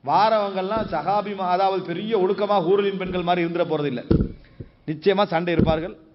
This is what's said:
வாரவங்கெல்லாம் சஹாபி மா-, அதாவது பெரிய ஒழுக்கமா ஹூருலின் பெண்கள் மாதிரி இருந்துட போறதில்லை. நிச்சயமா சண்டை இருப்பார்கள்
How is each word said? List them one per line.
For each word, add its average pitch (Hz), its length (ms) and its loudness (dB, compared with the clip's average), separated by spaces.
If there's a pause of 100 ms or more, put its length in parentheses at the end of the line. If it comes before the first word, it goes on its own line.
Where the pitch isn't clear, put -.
வாரவங்கெல்லாம் 202 840 2
சஹாபி 190 440 -2
மா-, 185 140 -4
அதாவது 190 340 2
பெரிய 202 340 -2
ஒழுக்கமா 196 440 2
ஹூருலின் 196 360 2
பெண்கள் 180 240 -4
மாதிரி 175 260 0
இருந்துட 170 160 0
போறதில்லை. 147 400 -2 (800)
நிச்சயமா 185 380 0
சண்டை 170 300 -2
இருப்பார்கள் 160 440 0 (180)